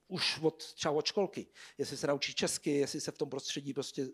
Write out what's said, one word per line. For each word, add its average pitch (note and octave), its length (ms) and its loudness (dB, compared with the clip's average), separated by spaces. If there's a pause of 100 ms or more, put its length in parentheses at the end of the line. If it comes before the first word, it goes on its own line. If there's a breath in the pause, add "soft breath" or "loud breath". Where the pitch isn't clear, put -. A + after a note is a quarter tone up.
už - 340 0
od, - 320 2
třeba - 180 0
od D3 140 2
školky, F3 420 0 (300 loud breath)
jestli C#3 200 -2
se D#3 100 0
naučí C#3+ 260 2
česky, - 380 0
jestli C#3+ 300 2
se - 100 -4
v - 60 -14
tom D3+ 120 -2
prostředí C#3 440 -4
prostě C3+ 400 -2